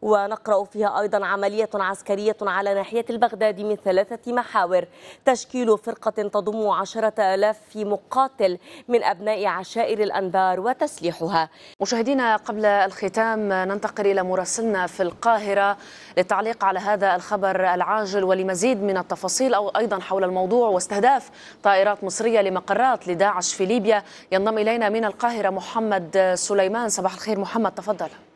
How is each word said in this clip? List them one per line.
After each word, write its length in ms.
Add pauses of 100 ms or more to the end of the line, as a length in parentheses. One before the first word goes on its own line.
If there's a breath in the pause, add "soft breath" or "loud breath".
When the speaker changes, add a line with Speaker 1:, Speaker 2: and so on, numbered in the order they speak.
Speaker 1:
ونقرأ 600
فيها 360
أيضًا 260
عملية 480
عسكرية 680
على 320
ناحية 360
البغداد 520
من 140
ثلاثة 580
محاور، 520 (400 loud breath)
تشكيل 520
فرقة 340
تضم 560
عشرة 520
آلاف 380 (180)
مقاتل 840 (300 loud breath)
من 160
أبناء 420
عشائر 580
الأنبار 560
وتسليحها. 920 (320 loud breath)
Speaker 2:
مشاهدينا، 540
قبل 300
الختام 880
ننتقل 540
إلى 160
مراسلنا 640
في 160
القاهرة 760 (400 loud breath)
للتعليق 460
على 160
هذا 360
الخبر 580
العاجل 500
ولمزيد 600
من 140
التفاصيل 560
أو 160
أيضًا 300
حول 240
الموضوع 460
واستهداف 960
طائرات 400
مصرية 380
لمقرات 640
لداعش 460
في 120
ليبيا، 380 (280 loud breath)
ينضم 260
إلينا 320
من 160
القاهرة 440
محمد 840
سليمان. 540
صباح 240
الخير 260
محمد، 320
تفضل. 380 (260)